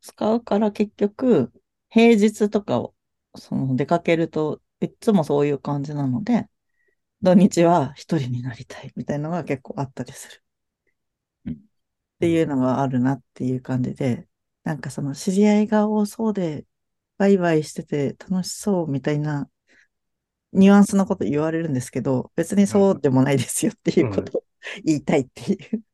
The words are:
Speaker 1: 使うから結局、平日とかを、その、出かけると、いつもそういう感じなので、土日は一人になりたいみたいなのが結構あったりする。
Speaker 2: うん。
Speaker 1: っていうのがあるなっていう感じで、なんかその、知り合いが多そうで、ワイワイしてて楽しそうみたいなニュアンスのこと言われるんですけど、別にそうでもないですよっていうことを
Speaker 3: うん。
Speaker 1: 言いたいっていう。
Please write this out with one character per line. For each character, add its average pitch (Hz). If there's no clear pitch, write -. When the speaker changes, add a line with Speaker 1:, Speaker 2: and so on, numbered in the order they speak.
Speaker 1:
使 -
う 233
か -
ら 214
結 208
局、 208
平 233
日 214
と 208
か 123
を、 -
そ -
の、 135
出 143
か 170
け 165
る 165
と、 156
い 185
つ -
も 185
そ 147
う -
い 147
う 143
感 143
じ 151
な 143
の 127
で、 240
土 185
日 175
は 160
一 -
人 127
に 123
な 123
り -
た -
い -
み -
た 147
い -
な 151
の 170
が 165
結 143
構 -
あ 143
っ 135
た -
り -
す -
る。 -
Speaker 2:
う -
ん。 -
Speaker 1:
っ -
て 170
い 165
う 156
の 147
が 127
あ 139
る 127
な 131
っ 135
て -
い 127
う 127
感 127
じ 131
で、 131
な 165
ん 135
か 135
そ 151
の、 135
知 -
り 208
合 208
い 208
が 214
多 214
そ 220
う -
で、 165
ワ 196
イ 196
ワ 175
イ 156
し -
て 165
て 143
楽 185
し -
そ 185
う 156
み 135
た 151
い 147
な 147
ニ 190
ュ -
ア 202
ン 202
ス 196
の 196
こ 190
と -
言 147
わ 160
れ 165
る 165
ん 143
で 123
す -
け 131
ど、 127
別 170
に 202
そ 196
う 147
で 147
も 131
な 139
い 139
で 127
す -
よ -
っ -
て -
い -
う 117
こ -
と -
を -
Speaker 3:
う -
ん。 -
Speaker 1:
言 156
い -
た 175
い 143
っ 131
て -
い -
う。 226